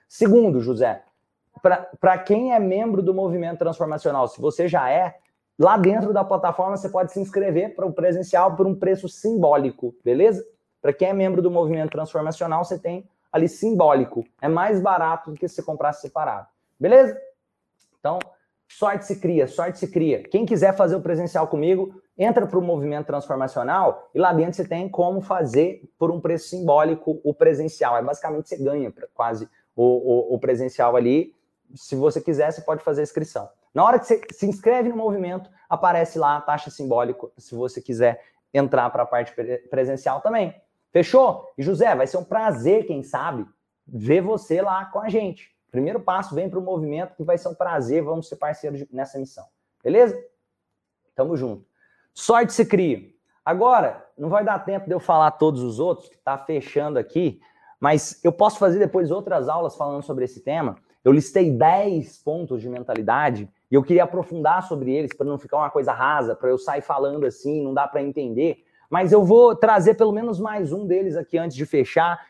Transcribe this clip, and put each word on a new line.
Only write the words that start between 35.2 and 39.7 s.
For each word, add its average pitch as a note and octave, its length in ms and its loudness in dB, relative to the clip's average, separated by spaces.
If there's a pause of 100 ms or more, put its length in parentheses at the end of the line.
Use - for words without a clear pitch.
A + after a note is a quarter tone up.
aparece E3+ 520 0
lá D3 180 0
a D3 40 -8
taxa D3 280 -4
simbólica, A#2+ 580 -4 (100)
se - 180 -20
você B2 260 -8
quiser A#2 420 0 (300)
entrar C3+ 380 2
pra B2 140 -2
parte A#2+ 280 -4
pre-, B2 240 -6 (120)
presencial C3+ 520 -4